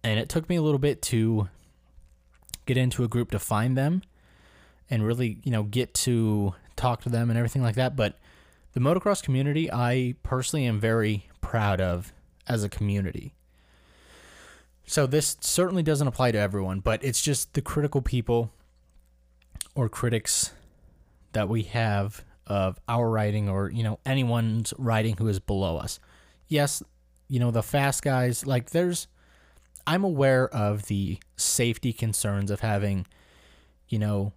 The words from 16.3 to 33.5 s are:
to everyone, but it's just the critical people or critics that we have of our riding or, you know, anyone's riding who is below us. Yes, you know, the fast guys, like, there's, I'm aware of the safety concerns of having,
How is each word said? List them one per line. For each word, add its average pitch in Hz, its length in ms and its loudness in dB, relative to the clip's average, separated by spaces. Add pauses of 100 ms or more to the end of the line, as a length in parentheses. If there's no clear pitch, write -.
to 110 60 2
everyone, 95 420 0
but 110 240 0
it's 131 180 -2
just - 320 -2
the 143 80 0
critical 147 400 -2
people 117 500 0 (1200)
or 120 140 0
critics - 640 -2 (800)
that 104 160 0
we 110 160 0
have 104 600 -2 (220)
of 95 320 0 (100)
our 120 200 0
riding 107 400 0
or, 98 220 -2
you 117 120 -2
know, 107 220 -2
anyone's 117 720 0
riding 110 400 0
who 113 120 0
is 98 100 0
below 95 400 -2
us. - 220 -10 (480)
Yes, 147 340 0 (460)
you 127 120 0
know, 120 100 4
the 113 120 0
fast 139 400 0
guys, 127 440 0
like, 123 240 0
there's, 175 360 0 (800)
I'm 175 180 2
aware 135 440 4
of 104 380 0
the 98 320 -2 (180)
safety 117 560 0
concerns 101 580 -2
of 101 100 -2
having, 101 460 0 (840)